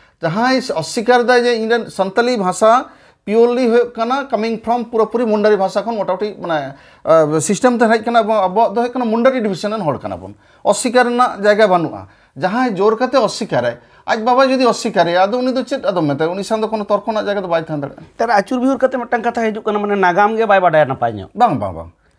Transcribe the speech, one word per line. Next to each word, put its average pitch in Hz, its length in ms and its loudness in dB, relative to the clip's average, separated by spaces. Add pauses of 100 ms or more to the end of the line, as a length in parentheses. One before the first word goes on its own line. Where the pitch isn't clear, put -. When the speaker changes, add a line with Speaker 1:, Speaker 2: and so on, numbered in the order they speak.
(220)
Speaker 1:
ᱡᱟᱦᱟᱸᱭ 226 360 0
ᱚᱥᱥᱤᱠᱟᱨ 240 680 0
ᱫᱟᱭ 247 160 4
ᱡᱮ 240 160 0
ᱤᱧ 220 120 -4
ᱨᱮᱱ 233 200 -2
ᱥᱟᱱᱛᱟᱞᱤ 233 480 -2
ᱵᱷᱟᱥᱟ 220 520 2 (360)
ᱯᱤᱭᱳᱨᱞᱤ 240 420 2
ᱦᱩᱭᱩᱜ 233 260 2
ᱠᱟᱱᱟ 262 340 -4
ᱠᱟᱢᱤᱝ 226 320 -4
ᱯᱷᱨᱚᱢ 233 320 -4
ᱯᱩᱨᱟᱹᱯᱩᱨᱤ 226 340 0
ᱢᱩᱱᱰᱟᱨᱤ 214 300 2
ᱵᱷᱟᱥᱟ 190 280 -2
ᱠᱷᱚᱱ 226 120 -6
ᱢᱚᱴᱟᱢᱩᱴᱤ 190 440 -4
ᱢᱟᱱᱮ, 147 360 -6 (300)
ᱟᱸ, 156 360 4
ᱥᱤᱥᱴᱮᱢ 240 360 0
ᱛᱮ 233 80 4
ᱦᱮᱡ 220 180 2
ᱠᱟᱱᱟ। 233 160 2
ᱟᱵᱚ, 220 140 0
ᱟᱵᱚᱣᱟᱜ 196 400 0
ᱫᱚ 233 80 0
ᱦᱩᱭᱩᱜ 247 120 -4
ᱠᱟᱱᱟ 247 120 -4
ᱢᱩᱱᱰᱟᱨᱤ 233 360 2
ᱰᱤᱵᱷᱤᱥᱚᱱ 208 300 -4
ᱨᱮᱱ 214 100 -6
ᱦᱚᱲ 143 160 -2
ᱠᱟᱱᱟ 98 200 -10
ᱵᱚᱱ। 95 180 -16 (300)
ᱚᱥᱥᱤᱠᱟর 247 400 2
ᱨᱮᱱᱟᱜ 240 360 0
ᱡᱟᱭᱜᱟ 208 280 4
ᱵᱟᱹᱱᱩᱜᱼᱟ। 143 380 -2 (300)
ᱡᱟᱦᱟᱸᱭ 208 380 -2
ᱡᱳᱨ 214 220 2
ᱠᱟᱛᱮ 254 180 -2
ᱚᱥᱥᱤᱠᱟᱨᱟᱭ, 156 600 -2 (280)
ᱟᱡ 233 200 -2
ᱵᱟᱵᱟ 254 220 4
ᱡᱩᱫᱤ 262 180 2
ᱚᱥᱥᱤᱠᱟᱨᱮᱭᱟ, 185 580 2
ᱟᱫᱚ 214 160 0
ᱩᱱᱤ 254 140 -2
ᱫᱚ 254 100 -2
ᱪᱮᱫ 269 220 -6
ᱟᱫᱚᱢ 170 200 0
ᱢᱮᱛᱟᱭᱟ? 147 260 -2
ᱩᱱᱤ 196 120 -6
ᱥᱟᱶ 220 160 -2
ᱫᱚ 214 80 -2
ᱠᱳᱱᱳ 214 160 -6
ᱛᱚᱨᱠᱚ 208 280 -2
ᱨᱮᱱᱟᱜ 214 140 -4
ᱡᱟᱭᱜᱟ 202 160 -2
ᱫᱚ 185 60 -8
ᱵᱟᱭ 165 160 -2
ᱛᱟᱦᱮᱸ 156 180 -6
ᱫᱟᱲᱮᱭᱟᱜᱼᱟ। - 220 -12 (140)
Speaker 2:
ᱛᱟᱦᱞᱮ 233 160 0
ᱟᱹᱪᱩᱨ 233 260 0
ᱵᱤᱦᱩᱨ 262 180 0
ᱠᱟᱛᱮ 262 220 0
ᱢᱤᱫᱴᱟᱝ 240 240 -4
ᱠᱟᱛᱷᱟ 233 240 -2
ᱦᱤᱡᱩᱜ 214 160 -6
ᱠᱟᱱᱟ, 208 160 -2
ᱢᱟᱱᱮ 202 160 -2
ᱱᱟᱜᱟᱢ 202 400 2
ᱜᱮ 220 100 0
ᱵᱟᱭ 202 140 4
ᱵᱟᱰᱟᱭᱟ 156 260 4
ᱱᱟᱯᱟᱭ 123 280 -2
ᱧᱚᱜ। 98 200 -10
Speaker 1:
ᱵᱟᱝ, 196 260 0
ᱵᱟᱝ, 98 160 -6
ᱵᱟᱝ। 82 160 -14 (280)